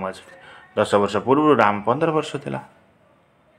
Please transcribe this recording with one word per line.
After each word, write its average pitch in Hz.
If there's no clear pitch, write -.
ୱାଜ୍, 95
ଦଶ 107
ବର୍ଷ 101
ପୂର୍ବରୁ 135
ରାମ 104
ପନ୍ଦର 131
ବର୍ଷ 156
ଥିଲା। 135